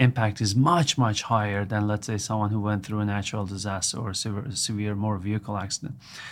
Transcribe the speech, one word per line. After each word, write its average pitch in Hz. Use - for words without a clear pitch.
impact 123
is 104
much, 151
much 113
higher 104
than, 104
let's 104
say, 110
someone 107
who 110
went 104
through 107
a 104
natural 101
disaster 95
or 113
sever-, 101
severe 104
motor 104
vehicle 104
accident. -